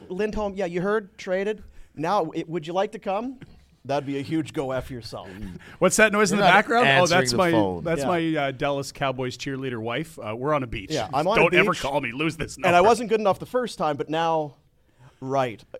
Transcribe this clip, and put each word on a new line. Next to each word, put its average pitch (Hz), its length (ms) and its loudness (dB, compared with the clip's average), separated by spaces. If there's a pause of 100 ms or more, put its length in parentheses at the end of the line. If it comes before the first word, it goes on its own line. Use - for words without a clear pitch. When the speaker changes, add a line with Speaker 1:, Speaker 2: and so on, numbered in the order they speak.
Speaker 1:
Lindholm, 202 460 -2
yeah, 190 100 -2
you 175 160 -2
heard, 208 360 -2
traded. 196 460 -2 (320)
Now, 165 380 0
it, 160 160 -6
would 160 180 -6
you 170 60 -6
like 202 200 0
to 226 60 -10
come?" 233 400 -6 (440)
That'd 135 220 -2
be 139 140 -4
a - 20 -4
huge 151 320 -4
go 139 200 -4
F 127 180 -6
yourself. 110 360 -12 (520)
Speaker 2:
What's 180 160 4
that 220 180 6
noise 208 180 4
in 202 60 2
Speaker 3:
You're 208 80 4
Speaker 2:
the 175 60 8
Speaker 3:
not 185 40 8
Speaker 2:
background? 233 320 4
Oh, - 40 6
Speaker 3:
answering 185 300 6
Speaker 2:
that's 123 100 0
Speaker 3:
the 117 60 0
Speaker 2:
my, - 140 4
Speaker 3:
phone. 110 320 2
Speaker 2:
that's 160 180 -2
Speaker 1:
Yeah. 135 60 -2
Speaker 2:
my, 165 280 0
uh, 139 160 -2
Dallas 139 400 -4
Cowboys 127 480 -4
cheerleader 131 420 -6
wife. 123 380 -6
Uh, 110 180 -8
we're 139 160 -2
on 143 80 2
a 135 60 -6
beach. 107 240 -10
Speaker 1:
Yeah, 123 200 -2
I'm 147 160 0
on 208 120 2
Speaker 2:
Don't 165 160 6
Speaker 1:
a - 20 4
Speaker 2:
ever 160 140 4
Speaker 1:
beach. 156 100 -4
Speaker 2:
call 139 180 -2
me. 123 120 -4
Lose 156 260 -4
this - 200 -10
Speaker 1:
And 135 100 -2
I 175 60 4
Speaker 2:
number. 180 160 8
Speaker 1:
wasn't 233 200 2
good 220 100 2
enough 202 200 2
the 151 80 -12
first 247 320 -4
time, 151 180 -2
but 147 100 -6
now, 160 460 -2 (640)
right. 131 440 -2 (160)